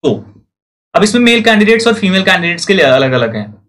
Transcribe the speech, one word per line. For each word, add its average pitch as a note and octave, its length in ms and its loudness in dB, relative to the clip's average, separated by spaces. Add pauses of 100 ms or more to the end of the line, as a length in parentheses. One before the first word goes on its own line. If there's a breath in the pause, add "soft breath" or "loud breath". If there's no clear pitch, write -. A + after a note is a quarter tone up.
तो। B2+ 100 0 (800)
अब F3 100 2
इसमें G#3+ 180 0
male A#3 220 2
candidates A3 440 2
और A#3 60 2
फीमेल F#3+ 300 -2
candidates F3 420 -2
के G3+ 80 0
लिए E3 120 2
अलग-अलग C3 500 0
है G#2+ 80 -8 (260)